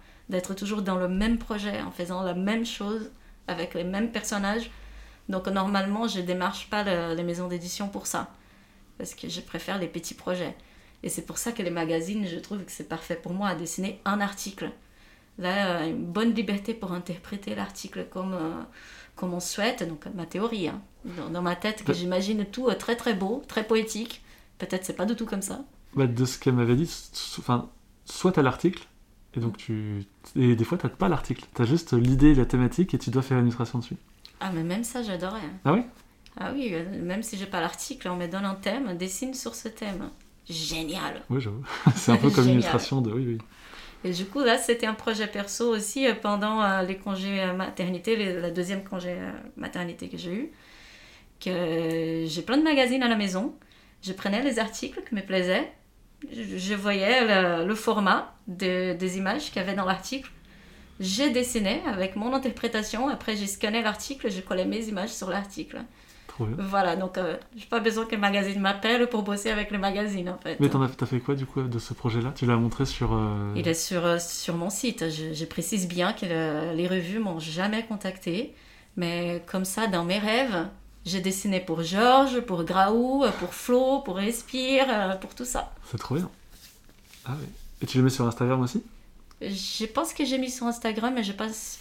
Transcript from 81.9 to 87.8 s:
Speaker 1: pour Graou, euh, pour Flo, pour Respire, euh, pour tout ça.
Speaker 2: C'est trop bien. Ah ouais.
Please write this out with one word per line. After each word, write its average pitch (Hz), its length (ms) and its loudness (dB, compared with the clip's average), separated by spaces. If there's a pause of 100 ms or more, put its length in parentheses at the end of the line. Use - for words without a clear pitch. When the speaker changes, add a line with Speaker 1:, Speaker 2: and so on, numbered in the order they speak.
Speaker 1:
pour 180 220 -2
Graou, 220 600 4
euh, 220 160 4
pour 175 140 -4
Flo, 262 480 4
pour 180 160 -4
Respire, 254 720 2
euh, 196 260 2
pour 190 180 -10
tout 247 120 -8
ça. - 280 -4 (160)
Speaker 2:
C'est 120 100 -6
trop - 160 -2
bien. 185 140 -2 (960)
Ah 123 80 -6
ouais. 143 140 -8 (340)